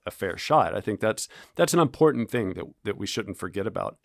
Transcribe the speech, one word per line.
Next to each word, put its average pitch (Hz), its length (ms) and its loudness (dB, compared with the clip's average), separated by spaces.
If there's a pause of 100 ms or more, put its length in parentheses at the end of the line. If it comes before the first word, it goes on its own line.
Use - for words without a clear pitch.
a - 40 -6
fair 92 260 -6
shot. 131 380 2
I 101 60 -2
think 104 200 -4
that's, 110 260 0 (280)
that's 165 180 2
an 170 80 6
important 131 500 2
thing 104 240 -2
that, 82 100 -8 (200)
that 101 140 -4
we 101 80 -6
shouldn't 98 320 -6
forget 98 280 -6
about. - 380 -6